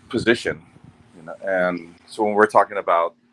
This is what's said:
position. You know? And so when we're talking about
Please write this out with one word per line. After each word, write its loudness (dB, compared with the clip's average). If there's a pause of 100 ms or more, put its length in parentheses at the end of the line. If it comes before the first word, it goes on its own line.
position. -2 (560)
You -20
know? -16 (100)
And -2 (140)
so -6
when 0
we're 6
talking 2
about 0 (200)